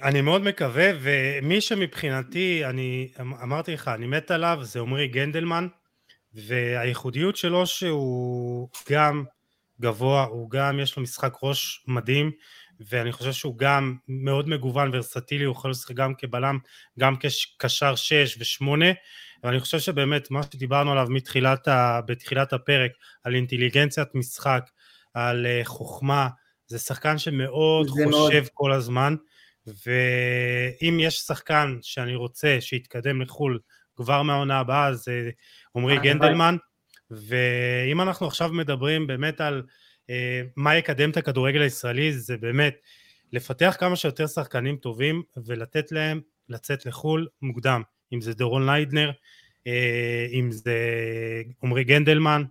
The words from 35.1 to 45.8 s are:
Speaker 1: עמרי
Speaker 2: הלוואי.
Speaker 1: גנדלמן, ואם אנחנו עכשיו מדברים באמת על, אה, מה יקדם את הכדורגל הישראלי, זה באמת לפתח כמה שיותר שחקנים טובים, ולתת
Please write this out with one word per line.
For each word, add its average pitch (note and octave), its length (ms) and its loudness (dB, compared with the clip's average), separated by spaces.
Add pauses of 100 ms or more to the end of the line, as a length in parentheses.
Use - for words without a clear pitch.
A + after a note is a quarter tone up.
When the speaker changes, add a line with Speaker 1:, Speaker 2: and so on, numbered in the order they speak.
Speaker 1:
עמרי B2+ 180 4
Speaker 2:
הלוואי. C#3 200 6
Speaker 1:
גנדלמן, E3 420 6 (560)
ואם B2 880 0
אנחנו F#3 260 -2
עכשיו E3 260 -2
מדברים D3+ 540 0
באמת C#3+ 340 -4
על, C#3+ 220 -2 (460)
אה, B2 320 -4 (140)
מה D3 200 4
יקדם D3+ 340 2
את D#3 80 0
הכדורגל C#3 440 2
הישראלי, C#3 520 0
זה B2 240 -6
באמת C3+ 380 2 (580)
לפתח C3+ 460 2
כמה F3+ 160 2
שיותר D#3 320 -2
שחקנים C#3 500 -4
טובים, C#3 460 -2 (220)
ולתת A#2+ 460 -6